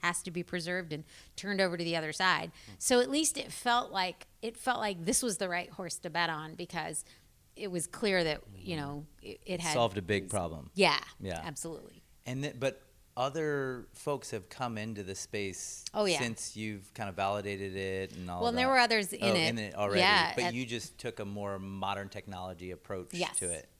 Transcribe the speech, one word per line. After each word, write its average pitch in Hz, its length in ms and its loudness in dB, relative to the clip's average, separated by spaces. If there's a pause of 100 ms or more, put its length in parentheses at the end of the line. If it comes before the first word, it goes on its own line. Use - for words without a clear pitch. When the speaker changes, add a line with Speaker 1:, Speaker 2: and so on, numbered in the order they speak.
Speaker 1:
has 233 200 2
to 190 80 -6
be 170 120 -2
preserved 175 500 -4
and 151 120 -6 (320)
turned 196 240 -2
over 175 160 4
to 170 80 -2
the 165 120 2
other 156 160 0
side. 170 380 4 (160)
Speaker 2:
Hmm. 208 120 -16
Speaker 1:
So 247 220 6
at 254 100 2
least 294 280 2
it - 140 -8
felt 240 400 2
like, 185 340 -2 (160)
it 226 140 -6
felt 247 240 0
like 190 240 -2
this - 180 4
was 220 160 0
the 190 100 0
right 175 220 0
horse - 300 -6
to 170 100 -8
bet 170 200 2
on 156 240 -6
because 165 500 -6 (500)
it 190 160 -6
was 175 160 -2
clear 190 380 4
that, 151 180 0 (140)
you 180 200 -4
Speaker 2:
Mm-hmm. 147 80 -2
Speaker 1:
know, 143 220 -6 (160)
it, - 240 -12
it 180 140 -2
had 165 140 0
Speaker 2:
Solved 110 240 4
a 98 40 -2
big 98 220 2
Speaker 1:
s-, 92 60 -10
Speaker 2:
problem. 82 440 -2
Speaker 1:
yeah, 170 240 6 (220)
Speaker 2:
Yeah. 90 240 -4
Speaker 1:
absolutely. 160 580 -10 (240)
Speaker 2:
And 131 160 -4
th-, 143 160 -4
but 135 240 0 (340)
other 135 760 0
folks - 380 -4
have 104 180 -6
come 120 260 -4
into 107 260 -4
the 92 120 -6
space - 720 -6 (100)
Speaker 1:
Oh, 208 100 2
yeah. 170 140 4
Speaker 2:
since 117 380 -4
you've 104 360 -6
kind 104 160 -4
of 92 80 -6
validated 98 580 0
it 95 380 -2
and 90 180 -8
all 87 100 -4
Speaker 1:
Well, 233 100 4
and 240 80 0
there 254 80 4
Speaker 2:
that. 269 60 4
Speaker 1:
were 262 60 8
others 220 340 4
in - 100 -8
Speaker 2:
Oh, - 120 4
Speaker 1:
it. 165 140 4
Speaker 2:
in 117 100 0
it 104 160 -4
already. 104 260 4
Speaker 1:
Yeah, 185 340 6
Speaker 2:
But 180 100 2
Speaker 1:
at 175 100 0
Speaker 2:
you 123 120 -2
just 113 320 -6
took 120 200 -6
a 107 60 -4
more 101 340 -4
modern 98 520 -4
technology 92 640 -8
approach 90 420 -8
Speaker 1:
Yes. 175 240 -2
Speaker 2:
to 90 120 -2
it. 80 180 -8 (120)